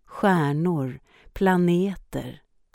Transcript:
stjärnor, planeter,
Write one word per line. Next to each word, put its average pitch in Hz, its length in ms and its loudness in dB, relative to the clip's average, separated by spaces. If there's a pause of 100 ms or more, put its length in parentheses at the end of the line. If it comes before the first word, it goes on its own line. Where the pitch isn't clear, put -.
stjärnor, 156 920 0 (340)
planeter, 175 1080 0 (340)